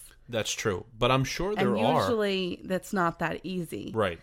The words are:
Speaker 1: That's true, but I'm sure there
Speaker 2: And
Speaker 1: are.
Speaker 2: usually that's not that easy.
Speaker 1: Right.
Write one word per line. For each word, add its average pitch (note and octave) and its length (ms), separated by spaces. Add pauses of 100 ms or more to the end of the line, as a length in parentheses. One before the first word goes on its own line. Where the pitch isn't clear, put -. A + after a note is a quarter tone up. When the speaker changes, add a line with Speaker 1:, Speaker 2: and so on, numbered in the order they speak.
(280)
Speaker 1:
That's A2+ 240
true, F#2 340 (100)
but B2 140
I'm C3 140
sure F#3+ 320
there G3 180
Speaker 2:
And G#2+ 100
Speaker 1:
are. C#4 160
Speaker 2:
usually G3 640
that's F#3 280
not F3 260
that E3 240
easy. E3 500
Speaker 1:
Right. G2 300